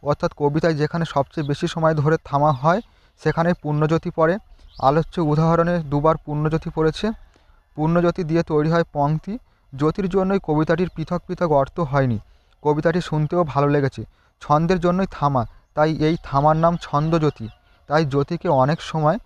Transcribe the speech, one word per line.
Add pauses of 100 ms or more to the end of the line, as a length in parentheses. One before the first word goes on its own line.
অর্থাৎ
কবিতায়
যেখানে
সবচেয়ে
বেশি
সময়
ধরে (100)
থামা
হয় (400)
সেখানে
পূর্ণজ্যোতি
পড়ে। (440)
আলোচ্য
উদাহরণে (140)
দুবার
পূর্ণজ্যোতি
পড়েছে। (680)
পূর্ণজ্যোতি
দিয়ে
তৈরি
হয়
পংক্তি। (400)
জ্যোতির
জন্যই
কবিতাটির
পৃথক
পৃথক
অর্থ
হয়নি, (460)
কবিতাটি
শুনতেও
ভালো
লেগেছে। (400)
ছন্দের
জন্যই
থামা, (300)
তাই
এই
থামার
নাম
ছন্দজ্যোতি। (420)
তাই
জ্যোতিকে
অনেক
সময়